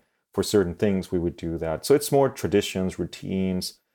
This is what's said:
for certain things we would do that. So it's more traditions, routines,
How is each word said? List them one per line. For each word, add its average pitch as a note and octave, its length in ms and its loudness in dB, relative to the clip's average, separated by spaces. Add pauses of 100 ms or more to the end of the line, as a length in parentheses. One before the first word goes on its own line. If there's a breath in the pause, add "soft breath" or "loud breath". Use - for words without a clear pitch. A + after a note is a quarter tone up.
(360)
for G3 80 0
certain F2 320 2
things F#2+ 360 0
we F#2+ 60 0
would E2+ 180 -2
do E2 220 -6
that. D#2+ 260 -4
So C#3 120 4
it's D3 160 0
more C#3 180 4
traditions, G2 720 -2
routines, F#2 800 -4 (160)